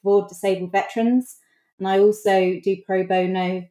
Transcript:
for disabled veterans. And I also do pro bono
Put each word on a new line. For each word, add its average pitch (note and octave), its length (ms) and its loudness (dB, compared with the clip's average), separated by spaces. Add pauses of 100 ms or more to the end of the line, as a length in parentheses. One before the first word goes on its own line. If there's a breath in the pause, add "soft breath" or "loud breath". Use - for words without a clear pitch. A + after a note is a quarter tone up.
for G3 240 2
disabled F#3 460 -4
veterans. A#3 640 0 (420)
And F#3+ 100 -6
I F#3+ 100 2
also F#3+ 640 2
do G3 140 -2 (100)
pro F#3 180 -2
bono F#3 680 -2